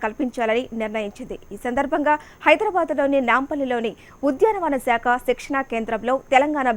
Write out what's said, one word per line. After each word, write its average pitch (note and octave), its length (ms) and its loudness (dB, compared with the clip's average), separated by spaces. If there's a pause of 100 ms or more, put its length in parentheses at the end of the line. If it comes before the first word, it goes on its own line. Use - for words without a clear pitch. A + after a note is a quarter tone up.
కల్పించాలని A#3 600 -2 (160)
నిర్ణయించింది. G#3+ 560 -6 (180)
ఈ G3+ 120 -14
సందర్భంగా C#4+ 480 0 (320)
హైదరాబాద్లోని D4+ 760 2 (100)
నాంపల్లిలోని B3 600 0 (380)
ఉద్యానవన E4 560 2
శాఖ B3 300 2 (120)
శిక్షణా C4+ 340 -2 (100)
కేంద్రంలో A3+ 440 -2 (180)
తెలంగాణ C#4 420 2